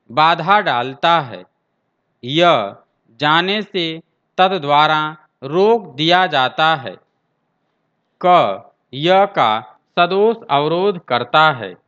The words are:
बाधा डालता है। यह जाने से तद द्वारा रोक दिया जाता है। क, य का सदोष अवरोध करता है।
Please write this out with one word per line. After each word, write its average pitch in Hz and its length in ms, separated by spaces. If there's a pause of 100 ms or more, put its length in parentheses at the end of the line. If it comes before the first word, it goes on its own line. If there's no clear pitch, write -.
(100)
बाधा 165 500
डालता 135 600
है। 110 220 (840)
यह 135 520 (440)
जाने 175 420
से 180 240 (520)
तद 185 220
द्वारा 147 400 (440)
रोक 185 520
दिया 170 300
जाता 156 500
है। 113 200 (1200)
क, 151 520 (200)
य 180 360
का 117 320 (360)
सदोष 190 400 (140)
अवरोध 170 540
करता 127 500
है। 101 200 (140)